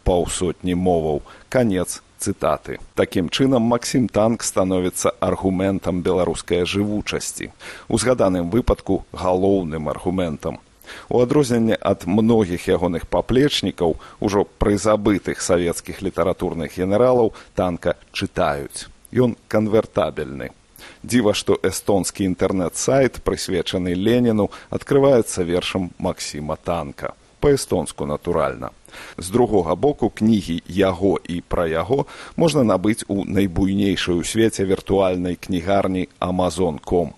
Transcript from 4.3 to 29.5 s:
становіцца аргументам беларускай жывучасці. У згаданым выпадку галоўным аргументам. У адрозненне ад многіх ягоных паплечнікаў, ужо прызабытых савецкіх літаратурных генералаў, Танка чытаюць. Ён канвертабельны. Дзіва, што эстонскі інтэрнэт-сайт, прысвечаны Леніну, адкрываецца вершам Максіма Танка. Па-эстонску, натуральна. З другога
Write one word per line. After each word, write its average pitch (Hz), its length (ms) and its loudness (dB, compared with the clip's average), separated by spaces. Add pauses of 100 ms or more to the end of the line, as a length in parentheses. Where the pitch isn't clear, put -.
становіцца 92 760 0
аргументам 92 840 0
беларускай 90 640 0
жывучасці. 101 800 -4 (400)
У 117 80 0
згаданым 95 560 2
выпадку 87 600 0
галоўным 92 760 0
аргументам. 82 720 -4 (480)
У 117 120 2
адрозненне 120 540 2
ад - 320 -2
многіх 107 640 2
ягоных 90 380 0
паплечнікаў, 98 920 0 (240)
ужо 101 260 2 (120)
прызабытых 104 840 2
савецкіх 87 600 -2
літаратурных 85 760 -2
генералаў, 110 540 2 (220)
Танка 87 420 -2 (160)
чытаюць. 76 720 -4 (260)
Ён 120 240 0 (120)
канвертабельны. 80 1040 -2 (520)
Дзіва, 107 320 2
што - 280 0
эстонскі 95 640 0
інтэрнэт-сайт, 95 960 0
прысвечаны 90 720 -2
Леніну, 110 560 2 (200)
адкрываецца 135 720 2
вершам 87 560 -2
Максіма 78 580 -6
Танка. 78 580 -6 (260)
Па-эстонску, 95 640 0
натуральна. 71 640 -2 (480)
З 87 120 -10
другога 104 460 2